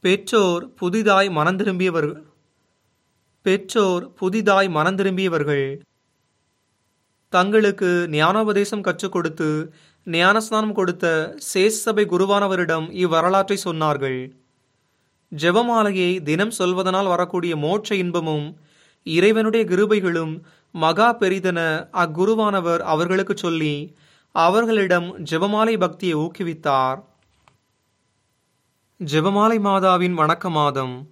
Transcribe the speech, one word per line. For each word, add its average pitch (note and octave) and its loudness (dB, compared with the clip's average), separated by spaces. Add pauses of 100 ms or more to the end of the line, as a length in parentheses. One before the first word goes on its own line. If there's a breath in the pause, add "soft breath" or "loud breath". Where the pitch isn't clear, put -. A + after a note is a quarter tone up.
பெற்றோர் F#3+ 0 (100)
புதிதாய் G3 2
மனந்திரும்பியவர்-, F3+ 0 (1300)
பெற்றோர் F#3+ 0
புதிதாய் G3 2
மனந்திரும்பியவர்கள் E3 0 (1700)
தங்களுக்கு G3 2 (200)
ஞானோபதேசம் G3+ 0
கற்றுக் F#3 -4
கொடுத்து D#3+ -2 (600 soft breath)
ஞானஸ்நானம் G#3+ 0
கொடுத்த F3+ -2 (380)
சேஷ் G#3 0
சபை G#3 0
குருவானவரிடம் F3+ 0
இவ்வரலாற்றை F#3 2
சொன்னார்கள். D3 -2 (1120)
ஜெபமாலையை F#3+ 2 (140)
தினம் F3 0
சொல்வதனால் F#3 0
வரக்கூடிய F3 -2
மோட்ச E3+ -2
இன்பமும் E3 -2 (600 soft breath)
இறைவனுடைய A3 2
கிருபைகளும் F3+ 0 (420 soft breath)
மகா E3 2
பெரிதென F#3 -2 (360)
அக்குருவானவர் F3+ 0
அவர்களுக்கு F3+ 0
சொல்லி D#3+ -2 (640 soft breath)
அவர்களிடம் F#3 2 (140)
ஜெபமாலை G3+ 0
பக்தியை F3 -2
ஊக்குவித்தார். D#3 -2 (2000)
ஜெபமாலை G3 2
மாதாவின் F#3 2
வணக்க E3 0
மாதம். C3+ 0 (160)